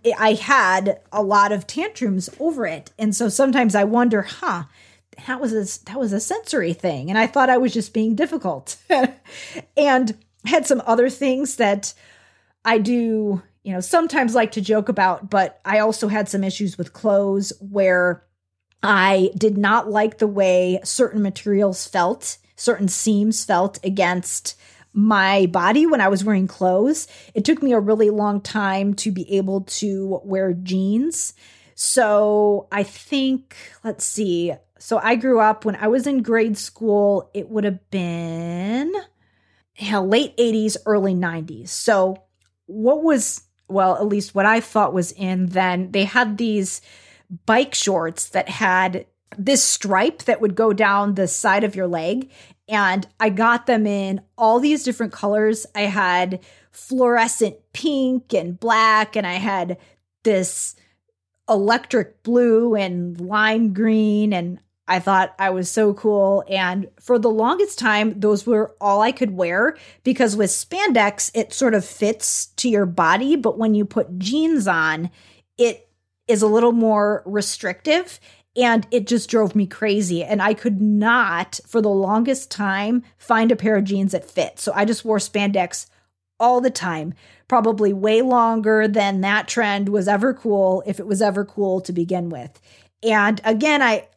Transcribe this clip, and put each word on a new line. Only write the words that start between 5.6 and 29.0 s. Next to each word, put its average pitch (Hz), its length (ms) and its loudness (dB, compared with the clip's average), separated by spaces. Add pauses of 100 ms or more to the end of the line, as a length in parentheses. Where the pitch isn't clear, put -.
that 220 140 -8
was 220 140 -2
a 202 60 -2
sensory 262 540 -4
thing." 156 360 -4
And 202 80 -2
I 220 80 4
thought 262 240 2
I 254 80 4
was 254 160 0
just - 220 -6
being 220 180 0
difficult 214 640 -4 (500)
<laughs> - 500 -12
and 262 380 2 (300)
had 285 220 0
some 254 180 2
other 240 240 2
things 262 460 -2
that 202 400 -2 (680)
I 226 140 2
do 220 640 -2 (260)
you 190 60 -6
know, 185 80 -6
sometimes 277 520 0
like 226 200 0
to 220 80 -4
joke 214 260 0
about, 190 420 0
but 196 360 0
I 214 140 0
also 214 280 0
had 202 220 -2
some 196 120 -4
issues 190 360 -4
with 175 160 -10
clothes 202 640 0
where 185 640 0 (580)
I 196 560 4
did 208 200 2
not 208 320 2
like 214 300 -2
the 214 80 2
way 185 580 2
certain 214 360 0
materials 196 640 0
felt, 185 520 -2 (180)
certain 202 320 0
seams 214 560 0
felt 190 400 0
against 180 760 -2 (360)
my 196 540 4
body 190 380 2
when 311 140 2
I 190 80 2
was 196 160 0
wearing 196 240 2
clothes. 196 640 0 (240)
It 208 100 -2
took - 180 0
me 269 120 2
a 226 80 4
really 214 280 2
long 208 300 0
time 202 540 -2
to 208 180 -4